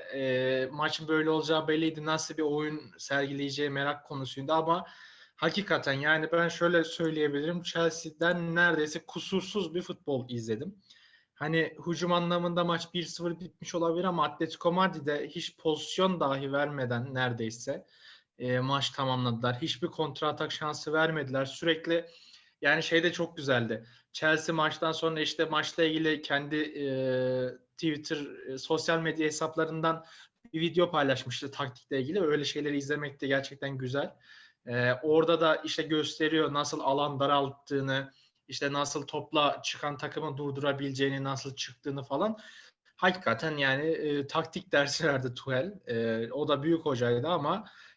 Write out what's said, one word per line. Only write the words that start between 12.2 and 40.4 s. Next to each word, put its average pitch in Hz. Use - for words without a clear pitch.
maç 170
bir 175
sıfır 170
bitmiş -
olabilir 170
ama 175
Atletico 160
Madrid'e 156
hiç -
pozisyon 165
dahi 135
vermeden 139
neredeyse, 123
e, 127
maç 135
tamamladılar. 123
Hiçbir 151
kontra 147
atak 151
şansı 151
vermediler. 151
Sürekli, 165
yani 151
şey 165
de 175
çok 170
güzeldi. 117
Chelsea 156
maçtan 156
sonra 160
işte 156
maçla 156
ilgili 156
kendi, 147
e, 147
Twitter, 151
e, 135
sosyal 165
medya 160
hesaplarından 160
bir 160
video 170
paylaşmıştı 139
taktikle 135
ilgili. 165
Öyle 151
şeyleri 147
izlemek 143
de 143
gerçekten 135
güzel. 131
E, 123
orada 160
da 156
işte 156
gösteriyor 156
nasıl 147
alan 139
daralttığını, 135
işte 139
nasıl 143
topla 147
çıkan 147
takımı 151
durdurabileceğini, 139